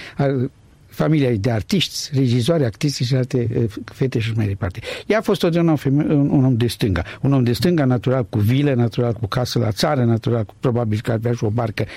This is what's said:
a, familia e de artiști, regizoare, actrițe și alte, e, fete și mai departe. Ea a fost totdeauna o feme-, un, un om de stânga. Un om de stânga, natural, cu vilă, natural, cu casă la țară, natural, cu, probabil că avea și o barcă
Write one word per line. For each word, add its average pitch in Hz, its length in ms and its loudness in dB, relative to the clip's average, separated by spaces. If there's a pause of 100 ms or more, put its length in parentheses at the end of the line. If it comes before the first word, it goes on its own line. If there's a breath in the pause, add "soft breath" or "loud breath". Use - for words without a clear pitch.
(160 loud breath)
a, 135 340 0 (360)
familia 151 420 0
e 120 80 0
de 107 140 0
artiști, - 600 -2
regizoare, 131 520 2
actrițe 135 400 -2
și 123 100 -2
alte, 127 240 0
e, 117 300 0 (160)
fete 131 340 -4
și 113 180 -2
mai 110 100 0
departe. 95 340 -6 (260 loud breath)
Ea 214 120 0
a - 20 -2
fost 208 200 0
totdeauna 170 320 2
o 151 40 2
feme-, 143 280 0
un, 143 260 2
un 135 140 4
om 131 120 4
de 117 100 2
stânga. 98 380 0 (160 loud breath)
Un 139 120 2
om 131 120 4
de 120 80 2
stânga, 165 320 2
natural, 127 440 0
cu 113 100 -2
vilă, 131 360 2
natural, 120 380 0
cu 113 140 -6
casă 123 320 -2
la 110 120 0
țară, 139 340 0
natural, 117 400 0
cu, - 160 -14
probabil 113 420 0
că 120 100 -2
avea 117 200 0
și 117 120 -4
o 110 40 2
barcă 110 360 -2 (120 loud breath)